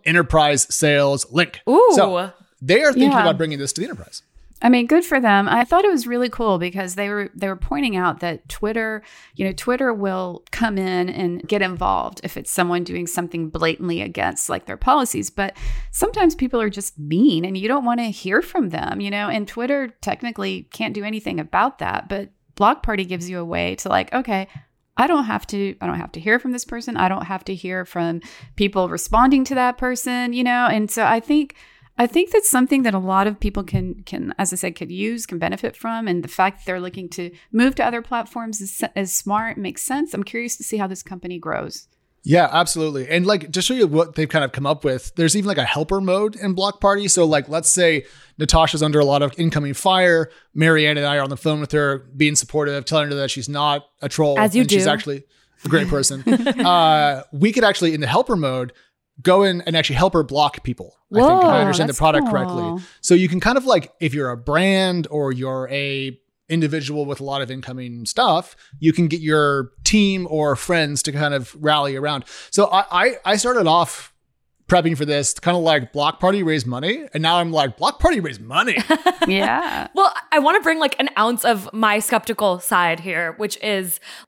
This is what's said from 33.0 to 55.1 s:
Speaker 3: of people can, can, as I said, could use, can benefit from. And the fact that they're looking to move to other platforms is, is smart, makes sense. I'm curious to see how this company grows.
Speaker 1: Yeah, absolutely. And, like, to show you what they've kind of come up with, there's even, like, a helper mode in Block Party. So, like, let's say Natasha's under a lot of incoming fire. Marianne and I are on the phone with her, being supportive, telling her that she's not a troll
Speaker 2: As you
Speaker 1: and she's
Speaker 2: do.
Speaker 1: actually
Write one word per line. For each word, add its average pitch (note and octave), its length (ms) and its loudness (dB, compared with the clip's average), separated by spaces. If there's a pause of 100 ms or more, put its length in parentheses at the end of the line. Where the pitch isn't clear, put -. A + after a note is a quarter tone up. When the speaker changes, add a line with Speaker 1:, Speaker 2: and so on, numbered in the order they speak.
Speaker 3:
of G#3 100 -6
people G3+ 240 -2
can, F#3 420 -4
can, - 320 -8
as F#3+ 160 -2
I F#3 40 -6
said, F3+ 180 -6
could E3+ 160 -12
use, G#3+ 360 -6
can F3 120 -8
benefit F3+ 380 -4
from. A3+ 320 -6
And F3 160 -2
the E3+ 40 -12
fact F#3+ 300 -2
that - 80 -16
they're F#3 140 -6
looking F3+ 300 -12
to F3 200 -10 (220)
move B3+ 240 2
to B3 80 0
other A#3 180 -4
platforms A3+ 580 -8
is, - 220 -10 (140)
is F#3+ 180 -6
smart, G#3+ 440 -4
makes F#3 240 -10
sense. D4 300 -4
I'm G3+ 120 -6
curious A#3 320 -8
to - 80 -14
see - 120 -6
how G3+ 120 -4
this F#3 160 -12
company F3+ 340 -12
grows. - 480 -8 (380)
Speaker 1:
Yeah, E3 260 4
absolutely. D#3 580 -2
And, F3 180 0
like, E3+ 260 -2
to F3+ 100 -2
show B3 120 0
you A#3+ 120 4
what D#3 300 0
they've D#3 120 -2
kind D3+ 160 0
of B2+ 60 -4
come C#3 160 -6
up C#3+ 160 -2
with, C3 320 -4
there's E3 220 2
even, G3+ 100 -2
like, F#3+ 120 -2
a C3 60 0
helper D#3+ 360 -2
mode G3 340 0
in F#3+ 200 -4
Block G3 260 -2
Party. G3+ 260 2
So, E3+ 200 4
like, D3 220 2
let's D#3 220 -2
say E3 360 2 (320)
Natasha's D#3 440 4
under D3+ 160 2
a D3 60 6
lot C#3 180 4
of C#3 160 -2
incoming D3 360 0
fire. F3+ 560 2 (220)
Marianne D#3 440 4
and D3 100 -2
I C#3+ 120 0
are C#3 40 0
on C3+ 80 -6
the C#3 60 -8
phone D3+ 240 -2
with D3 100 -6
her, C#3 460 -2
being D3 180 2
supportive, C#3+ 520 -2
telling D3+ 240 0
her C#3+ 40 -4
that C#3 160 -4
she's C3 180 -8
not C#3+ 380 -2 (160)
a C#3+ 60 -4
troll C#3+ 280 2
Speaker 2:
As G#3+ 200 2
you B3 60 4
Speaker 1:
and - 80 2
she's G3 160 4
Speaker 2:
do. D#3+ 40 4
Speaker 1:
actually C#3+ 320 -4 (420)